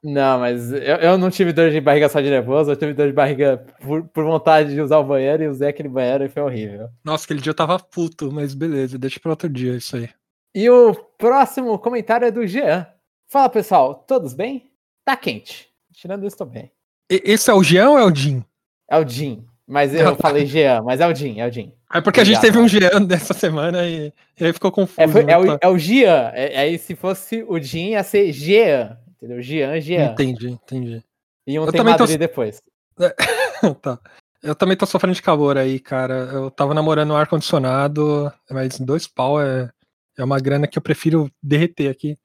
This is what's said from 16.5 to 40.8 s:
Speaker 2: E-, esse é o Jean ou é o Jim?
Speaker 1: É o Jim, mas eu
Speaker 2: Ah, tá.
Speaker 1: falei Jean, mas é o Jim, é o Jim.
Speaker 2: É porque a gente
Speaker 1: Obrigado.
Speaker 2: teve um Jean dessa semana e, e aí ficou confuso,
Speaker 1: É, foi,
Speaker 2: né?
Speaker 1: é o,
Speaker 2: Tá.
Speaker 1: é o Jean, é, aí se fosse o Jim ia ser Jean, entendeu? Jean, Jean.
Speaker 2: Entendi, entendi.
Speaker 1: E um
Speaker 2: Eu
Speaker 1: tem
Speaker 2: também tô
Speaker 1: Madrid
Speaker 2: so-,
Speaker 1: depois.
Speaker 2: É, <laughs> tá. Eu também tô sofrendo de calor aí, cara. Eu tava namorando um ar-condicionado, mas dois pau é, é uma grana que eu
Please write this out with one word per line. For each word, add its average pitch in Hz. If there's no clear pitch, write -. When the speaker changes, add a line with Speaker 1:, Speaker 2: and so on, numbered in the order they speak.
Speaker 2:
E-, 190
esse 214
é 214
o 190
Jean 180
ou 294
é 240
o 180
Jim? 135
Speaker 1:
É 151
o 156
Jim, 120
mas 139
eu 165
Speaker 2:
Ah, 170
tá. -
Speaker 1:
falei 147
Jean, 135
mas 127
é 170
o 165
Jim, 131
é 120
o -
Jim. 110
Speaker 2:
É 170
porque 208
a 214
gente 208
Speaker 1:
Obrigado. 220
Speaker 2:
teve 233
um 233
Jean 196
dessa 175
semana 170
e, 156
e 170
aí 165
ficou 185
confuso, 190
Speaker 1:
É, 160
foi, 156
Speaker 2:
né? 151
Speaker 1:
é 170
o, 185
Speaker 2:
Tá. 147
Speaker 1:
é -
o 185
Jean, 165
é, 135
aí 160
se -
fosse 190
o 175
Jim 165
ia 208
ser 196
Jean, 143
entendeu? 120
Jean, 143
Jean. 147
Speaker 2:
Entendi, 123
entendi. 120
Speaker 1:
E 139
um 156
Speaker 2:
Eu 156
Speaker 1:
tem 160
Speaker 2:
também 226
tô 143
Speaker 1:
Madrid 151
Speaker 2:
so-, 151
Speaker 1:
depois. 139
Speaker 2:
É, 175
<laughs> 440
tá. 123
Eu 151
também 185
tô 196
sofrendo 185
de -
calor 147
aí, 131
cara. 131
Eu 135
tava 143
namorando 156
um 151
ar-condicionado, 147
mas 131
dois 135
pau 139
é, 131
é 131
uma 139
grana 143
que -
eu 156